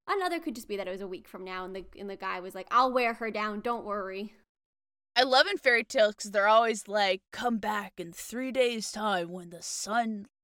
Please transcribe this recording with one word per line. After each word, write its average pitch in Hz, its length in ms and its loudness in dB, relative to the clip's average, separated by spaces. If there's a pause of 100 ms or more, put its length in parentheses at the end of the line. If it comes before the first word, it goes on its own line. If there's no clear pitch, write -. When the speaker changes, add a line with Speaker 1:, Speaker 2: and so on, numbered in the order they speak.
Speaker 1:
Another 359 340 0
could 302 140 -6
just 226 140 -14
be 202 80 -6
that 190 120 -6
it 180 40 -4
was 190 100 -8
a 196 60 -8
week 185 200 -12
from 185 160 -14
now, 185 200 -8
and 185 100 -10
the, 185 100 -10 (140)
and 202 100 -10
the 196 80 -8
guy 190 240 -6
was 185 140 -12
like, 190 160 -12
"I'll 254 220 4
wear 240 220 2
her 226 160 -6
down, 208 300 -4
don't 240 240 -4
worry." 202 500 -8 (840)
Speaker 2:
I 254 80 8
love 277 240 6
in 403 100 -2
fairy 247 260 4
tales 214 300 4
'cause - 160 -12
they're 202 180 4
always 226 400 6
like, 202 320 2 (120)
"Come 240 260 -2
back 208 400 -4
in 170 140 -10
three 254 400 -6
days' 240 400 0
time 196 380 -2
when 175 200 -12
the - 100 -16
sun 220 680 -4 (140)